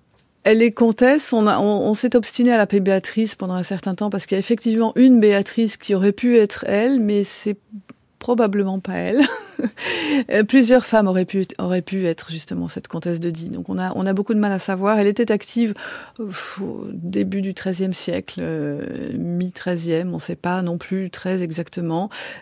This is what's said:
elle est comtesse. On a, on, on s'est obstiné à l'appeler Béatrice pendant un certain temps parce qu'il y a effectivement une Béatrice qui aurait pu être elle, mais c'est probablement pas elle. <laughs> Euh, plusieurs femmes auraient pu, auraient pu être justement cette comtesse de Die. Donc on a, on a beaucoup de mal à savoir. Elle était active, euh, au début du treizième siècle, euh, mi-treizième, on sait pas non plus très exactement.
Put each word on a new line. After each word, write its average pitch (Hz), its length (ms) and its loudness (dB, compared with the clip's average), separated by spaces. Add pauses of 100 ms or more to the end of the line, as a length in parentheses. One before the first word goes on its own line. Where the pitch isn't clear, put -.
(440)
elle 220 180 6
est 233 100 6
comtesse. 247 600 4
On 214 160 4
a, 202 100 2
on, 202 300 2
on 214 60 2
s'est 233 200 0
obstiné 247 380 2
à 240 60 6
l'appeler 202 220 2
Béatrice 196 540 0
pendant 185 200 -6
un 185 100 -2
certain 190 320 -4
temps 208 140 -2
parce 196 160 -4
qu'il 196 100 -2
y - 20 2
a - 20 0
effectivement 226 540 0
une 254 240 8
Béatrice 208 580 4
qui - 200 -2
aurait 196 160 4
pu 240 240 2
être 208 320 4
elle, 233 320 2
mais 208 240 2
c'est 202 320 -4 (640)
probablement 202 580 0
pas 185 160 -8
elle. 185 320 0
<laughs> - 40 -4 (1000)
Euh, 208 140 2
plusieurs 247 400 6
femmes 214 240 4
auraient 185 160 2
pu, 190 200 -2 (140)
auraient 180 240 -2
pu 190 240 -4
être 165 240 -4
justement 170 380 -6
cette - 200 -12
comtesse 170 320 -6
de 170 100 -4
Die. 165 180 -10
Donc 180 200 -10
on 190 100 -4
a, 185 180 -4
on 185 100 -2
a 196 60 0
beaucoup 202 220 -2
de 214 40 2
mal 208 140 2
à 190 60 -2
savoir. 196 400 0
Elle 202 80 4
était 214 260 2
active, 214 420 -2 (460)
euh, 214 80 -8 (320)
au - 320 -8
début 190 480 -4
du 190 140 -4
treizième 190 400 -4
siècle, 180 480 -6
euh, 147 380 -4 (360)
mi-treizième, 175 1000 -4
on 170 40 -6
sait 160 180 -8
pas 180 260 -4
non 175 140 -4
plus 185 340 -6
très 185 320 -4
exactement. 170 680 -6 (320)